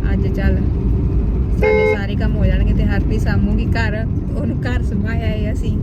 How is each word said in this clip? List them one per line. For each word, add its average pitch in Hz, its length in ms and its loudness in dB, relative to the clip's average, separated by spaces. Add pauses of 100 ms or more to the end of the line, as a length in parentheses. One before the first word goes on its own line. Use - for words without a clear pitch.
(140)
ਅੱਜ 190 220 0
ਚੱਲ 190 220 2 (1000)
ਸਾਡੇ - 360 2
ਸਾਰੇ - 200 -4
ਕੰਮ - 200 0
ਹੋ - 100 2
ਜਾਣਗੇ - 280 2
ਤੇ - 100 2
ਹਰਪ੍ਰੀਤ 202 380 0
ਸਾਂਭੂਗੀ 214 440 0
ਘਰ, 220 420 -2 (280)
ਉਹਨੂੰ - 260 -2
ਘਰ 247 220 -2
ਸੰਭਾਇਆ 226 440 -2
ਏ 214 260 -2
ਅਸੀਂ। - 300 -2